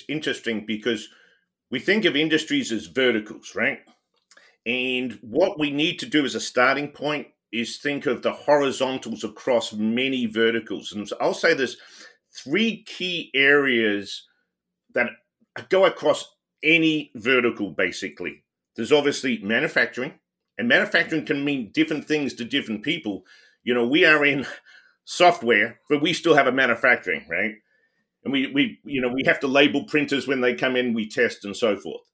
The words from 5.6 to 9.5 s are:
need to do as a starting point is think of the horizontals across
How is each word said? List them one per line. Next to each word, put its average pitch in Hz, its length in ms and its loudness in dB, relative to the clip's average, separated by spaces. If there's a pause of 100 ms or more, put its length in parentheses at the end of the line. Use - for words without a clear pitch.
need 151 300 -2
to 143 60 -8
do 151 180 0
as 113 100 -4
a 110 60 -6
starting 135 480 0
point 143 400 -6 (240)
is 113 260 -6
think 143 280 -6
of 113 160 -2
the 113 100 0
horizontals 131 920 0
across 113 480 -2